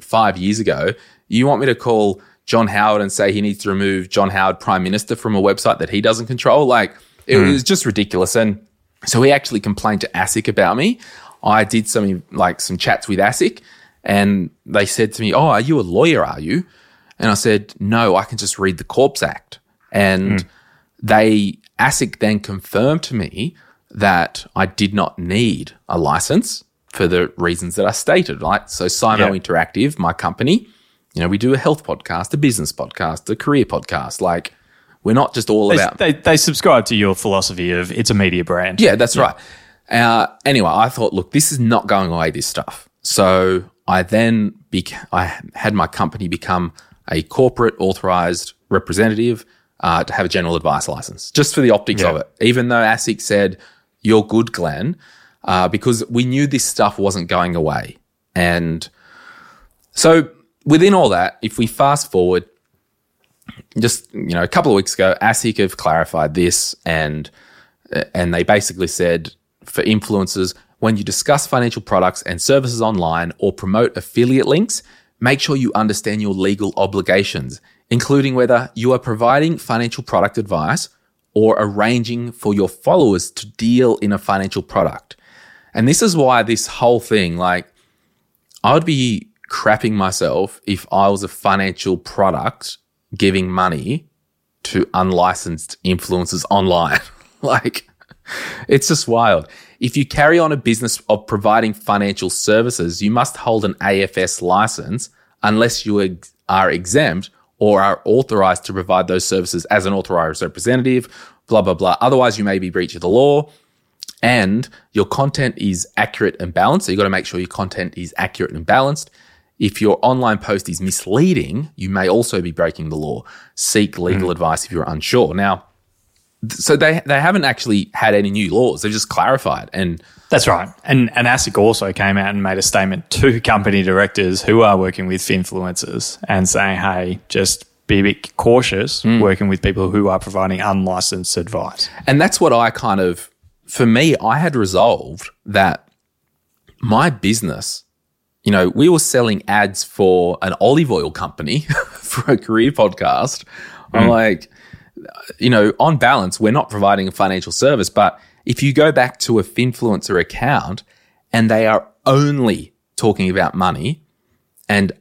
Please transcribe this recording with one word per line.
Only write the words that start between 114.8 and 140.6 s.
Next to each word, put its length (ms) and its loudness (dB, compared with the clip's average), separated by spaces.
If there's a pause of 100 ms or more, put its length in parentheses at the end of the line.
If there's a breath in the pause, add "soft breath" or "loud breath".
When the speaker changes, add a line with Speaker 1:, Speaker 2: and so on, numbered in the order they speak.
Speaker 1:
your 120 0
content 540 -2
is 260 -2 (120)
accurate 420 -2
and 160 -8
balanced. 320 2
So 60 -2
you 40 0
gotta 140 2
make 160 -4
sure 140 -8
your 80 -6
content 480 -8
is 220 -12
accurate 340 -6
and 120 -10
balanced. 460 0 (480 soft breath)
If 240 -4
your 180 4
online 380 2
post 300 -4
is 120 -8
misleading, 920 -2
you 160 -8
may 180 -2
also 320 0
be 120 -6
breaking 380 -4
the 60 -8
law. 280 -8 (320 loud breath)
Seek 420 -2
legal 300 -2
Speaker 2:
Mm. 40 -2
Speaker 1:
advice 320 -2
if 60 -14
you're 180 -4
unsure. 460 0
Now, 300 -2 (760)
th-, 200 -10
so 160 2
they, 300 2
they 140 0
haven't 240 2
actually 500 -2
had 200 2
any 160 2
new 240 -2
laws. 280 0
They've 100 -2
just 160 -6
clarified. 640 -2
And 280 -4 (300 soft breath)
Speaker 2:
That's 180 4
right. 200 0 (160)
And, 320 2
and 120 2
asic 300 0
also 340 2
came 240 0
out 140 0
and 120 -4
made 160 -2
a 40 -2
statement 480 -2
to 300 2
company 440 2
directors 580 0
who 200 6
are 140 6
working 300 -2
with 160 -4
influencers 960 -6 (100)
and 200 2
saying, 300 0
"Hey, 400 -4 (100)
just 360 -2 (240)
be 120 4
a 20 4
bit 340 -2
cautious 640 2
Speaker 1:
Mm. 180 2
Speaker 2:
working 280 2
with 140 0
people 280 0
who 180 2
are 120 2
providing 400 -2